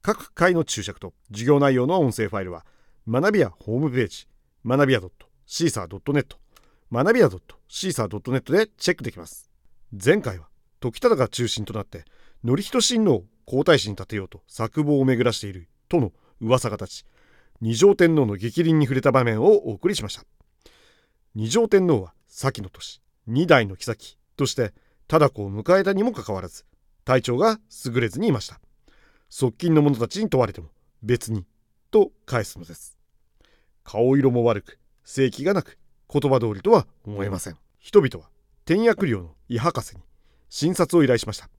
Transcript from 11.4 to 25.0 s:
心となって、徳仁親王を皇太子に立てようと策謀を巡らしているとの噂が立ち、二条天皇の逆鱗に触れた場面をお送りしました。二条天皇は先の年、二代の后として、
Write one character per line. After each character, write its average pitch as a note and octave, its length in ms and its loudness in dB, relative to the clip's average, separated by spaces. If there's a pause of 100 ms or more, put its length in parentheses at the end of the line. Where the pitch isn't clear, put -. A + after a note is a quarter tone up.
心 G#2+ 160 -6
と G2+ 100 -14
な G#2 80 -8
っ - 20 -10
て、 - 200 -18 (420)
徳 C#3 160 0
仁 B3 180 -2
親 A3 240 0
王 D#3+ 100 4
を F2+ 100 -4 (220)
皇 B2+ 160 -4
太 D#3+ 160 4
子 - 80 -4
に G2+ 100 -8
立 F#2+ 140 -14
て A2 40 -8
よ G2 120 -8
う - 20 -20
と - 180 -20
策 A2+ 380 -4
謀 D3 140 2
を C3 60 2
巡 B2 220 2
ら A#2 60 2
し - 80 -8
て G#2 80 -12
い F#2+ 40 -12
る F2+ 160 -18 (200)
と F3 120 0
の G#2+ 120 -2 (280)
噂 A#2 300 0
が G#2 60 -6
立 - 220 -14
ち、 - 60 -20 (560)
二 A2+ 140 -2
条 G3 220 6
天 E3 180 4
皇 C#3+ 100 4
の G2+ 120 -4
逆 A2 260 -4
鱗 D#3+ 120 2
に D3+ 120 4
触 C3+ 100 -4
れ C3 40 0
た C#3 100 4
場 B2+ 140 2
面 A2 180 0
を E3+ 60 6 (200)
お A2+ 40 -8
送 C3 160 -4
り G#3 80 -2
し - 80 -8
ま - 40 -12
し - 80 -12
た。 - 80 -20 (1120)
二 A2 140 -6
条 A3 180 2
天 F#3+ 220 4
皇 A#2+ 140 2
は F2 120 -18 (140)
先 - 340 -6
の F#2+ 80 -14
年、 - 320 -20 (240)
二 C#3 220 -2
代 B2+ 180 6
の F#2+ 80 -12
后 - 420 -12 (200)
と B2+ 100 -2
し - 80 -6
て、 A2+ 180 -4 (360)